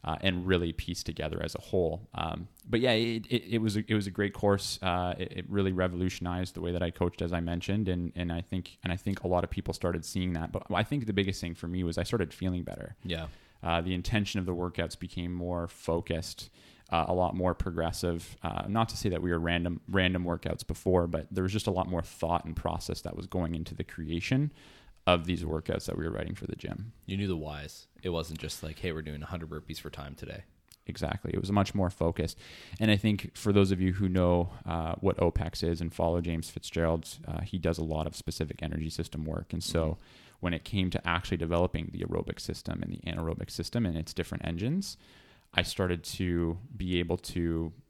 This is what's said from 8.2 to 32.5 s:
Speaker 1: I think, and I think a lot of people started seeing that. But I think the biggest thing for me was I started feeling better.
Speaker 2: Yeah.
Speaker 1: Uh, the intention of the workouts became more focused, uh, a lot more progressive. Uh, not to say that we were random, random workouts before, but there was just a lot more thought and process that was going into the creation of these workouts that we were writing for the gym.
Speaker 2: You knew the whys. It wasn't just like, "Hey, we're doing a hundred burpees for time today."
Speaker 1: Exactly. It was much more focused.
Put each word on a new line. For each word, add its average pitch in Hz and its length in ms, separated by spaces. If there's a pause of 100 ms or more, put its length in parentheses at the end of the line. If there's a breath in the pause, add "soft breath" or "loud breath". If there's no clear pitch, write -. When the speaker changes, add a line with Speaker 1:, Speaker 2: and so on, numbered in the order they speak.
Speaker 1:
I 85 80
think, - 420
and 90 80
I 87 60
think 98 260
a 87 40
lot 90 180
of - 40
people 92 240
started 85 300
seeing 90 300
that. 80 180
But - 120 (100)
I 95 100
think 135 220
the 107 80
biggest 95 260
thing 85 160
for - 140
me 90 160
was 82 120
I 90 60
started 92 300
feeling 90 300
better. - 400
Speaker 2:
Yeah. 80 240 (360 loud breath)
Speaker 1:
Uh, 85 180
the 92 120
intention 98 480
of 87 40
the 90 80
workouts 87 460
became 87 340
more 87 340
focused, - 840 (400 loud breath)
uh, 82 160
a 92 60
lot 90 220
more 90 200
progressive. 82 880
Uh, 50 240
not 113 220
to - 80
say 107 120
that 87 140
we 90 80
were 85 80
random, 85 500
random 90 340
workouts 82 420
before, 90 420
but 80 240
there 92 100
was 92 100
just 107 140
a 104 60
lot 90 180
more 85 140
thought 85 420
and 80 100
process 82 460
that 85 140
was - 100
going 85 300
into 80 180
the - 100
creation 85 680 (560 loud breath)
of 87 180
these 87 180
workouts 78 420
that - 100
we - 80
were 82 80
writing - 220
for - 140
the - 80
gym. - 360 (140)
Speaker 2:
You 95 100
knew 101 120
the 90 100
whys. 73 480 (160)
It 92 80
wasn't 80 300
just - 240
like, 78 160
"Hey, 90 120
we're 80 120
doing 73 180
a 76 60
hundred 82 240
burpees 78 280
for 73 120
time 71 240
today." - 300 (420)
Speaker 1:
Exactly. - 460
It 92 60
was 95 120
much 101 240
more 92 160
focused. 85 480 (400 loud breath)